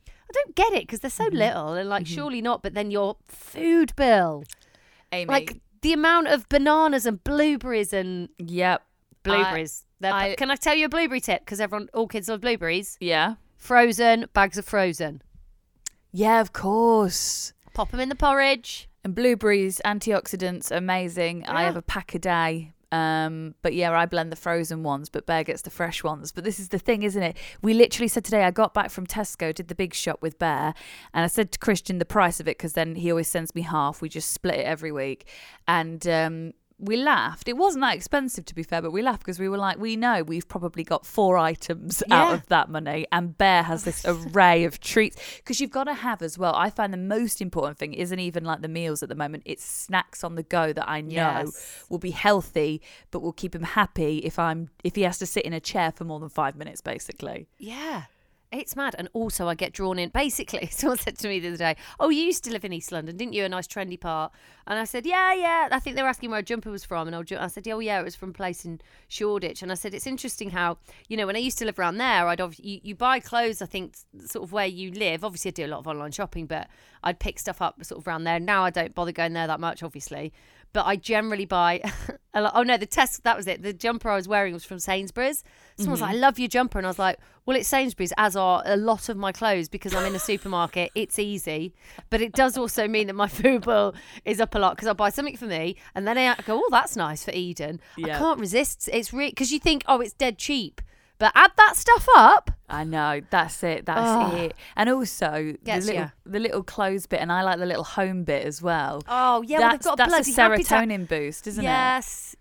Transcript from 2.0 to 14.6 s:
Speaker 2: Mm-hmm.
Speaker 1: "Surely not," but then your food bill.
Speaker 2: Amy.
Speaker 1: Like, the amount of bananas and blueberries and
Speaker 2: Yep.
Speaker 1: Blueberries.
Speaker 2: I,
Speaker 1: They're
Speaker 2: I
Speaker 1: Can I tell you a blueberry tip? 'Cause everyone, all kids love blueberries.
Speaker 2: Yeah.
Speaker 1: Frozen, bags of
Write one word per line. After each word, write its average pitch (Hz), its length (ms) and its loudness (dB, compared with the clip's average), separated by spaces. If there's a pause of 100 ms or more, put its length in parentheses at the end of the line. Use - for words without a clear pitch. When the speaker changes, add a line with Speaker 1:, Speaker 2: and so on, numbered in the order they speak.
Speaker 2:
Mm-hmm. 165 100 -8
Speaker 1:
"Surely 277 280 -6
not," 240 220 -2
but 190 100 -6
then 208 160 -4
your 202 260 0 (120)
food 330 680 2
bill. 180 480 6 (720)
Speaker 2:
Amy. 180 180 -4
Speaker 1:
Like, - 300 0 (220)
the 320 100 2
amount 330 360 4
of 269 200 2
bananas 285 580 4
and 220 160 -2
blueberries 254 680 0
and 185 360 -4 (100)
Speaker 2:
Yep. 175 440 0 (400)
Speaker 1:
Blueberries. 190 600 0
Speaker 2:
I, - 160 -20
Speaker 1:
They're 190 140 0
Speaker 2:
I 196 200 0
Speaker 1:
Can 269 160 -2
I 277 60 2
tell 302 180 2
you 311 120 2
a - 20 0
blueberry 311 320 0
tip? - 260 -2
'Cause 208 140 -6
everyone, 208 340 -4
all 226 140 0
kids 202 200 -6
love 220 120 -4
blueberries. 190 600 -2
Speaker 2:
Yeah. 170 360 2 (200)
Speaker 1:
Frozen, 233 760 6
bags 196 260 4
of 202 60 -8